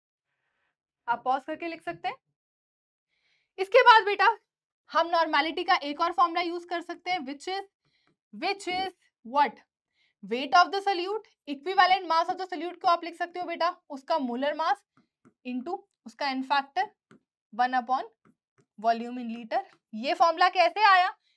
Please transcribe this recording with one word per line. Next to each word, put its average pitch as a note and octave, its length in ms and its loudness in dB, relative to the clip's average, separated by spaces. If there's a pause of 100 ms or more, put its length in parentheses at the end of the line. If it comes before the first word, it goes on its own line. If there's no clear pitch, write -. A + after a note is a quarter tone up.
(1080)
आप A#3+ 160 -4
पॉज C4+ 200 -2
करके D#4 240 -8
लिख E4 140 -10
सकते F4 260 -10
हैं। A#4+ 80 -8 (1400)
इसके G4 240 4
बाद A4+ 220 8
बेटा G4+ 320 2 (540)
हम E4 180 2
नॉर्मेलिटी D#4+ 540 0
का F4+ 200 4
एक D4 180 -6
और E4+ 120 0
फॉर्मूला E4+ 280 0
यूज़ F4 260 -6
कर E4+ 140 -6
सकते F4 300 -10
हैं, F4+ 80 -2
which C#4 300 -12
is, G4 180 -6 (640)
which F#4 360 -8
is F#4 240 -4 (320)
what? B3+ 340 0 (640)
Weight C4 320 -4
of F4 160 6
the G4 140 -4
solute, G4 420 -4 (220)
equivalent F#4 600 2
mass E4 200 0
of F#4 100 -6
the F#4 100 -8
solute F4 320 -8
को F#4+ 60 0
आप E4+ 160 2
लिख E4+ 140 -10
सकते F4 220 -8
हो F4+ 60 -6
बेटा, E4+ 240 -4 (200)
उसका D4+ 300 -4
molar C4 360 -4
mass E4 260 -2 (640)
into C4 300 -8 (280)
उसका C#4+ 280 -8
N C4 160 -6
factor C#4 340 -2 (720)
one B3 260 0
upon C4 320 -4 (680)
volume A#3 400 -2
in A#3 160 -8
liter। A#3+ 280 -6 (300)
ये B3+ 200 -4
फॉर्मूला E4+ 360 4
कैसे F#4 400 2
आया? F#4+ 240 4 (240)